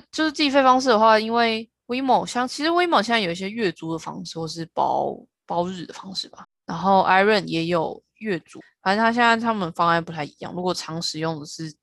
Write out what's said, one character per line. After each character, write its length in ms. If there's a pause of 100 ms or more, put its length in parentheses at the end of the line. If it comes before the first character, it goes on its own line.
(120)
就 120
是 80
计 180
费 120
方 180
式 80
的 100
话， 200
因 140
为 380 (160)
Waymo， 400
像， 200
其 160
实 80
Waymo 320
现 100
在 80
有 100
一 40
些 160
月 220
租 200
的 60
方 260
式 140
或 80
是 180 (100)
包， 420 (300)
包 200
日 200
的 80
方 200
式 140
吧。 180 (200)
然 120
后 260
Iron 420
也 200
有 360 (160)
月 220
租， 200 (220)
反 120
正 80
他 100
现 100
在 140
他 160
们 200
方 160
案 160
不 80
太 100
一 160
样， 160
如 80
果 100
常 280
使 180
用 220
的 60
是 360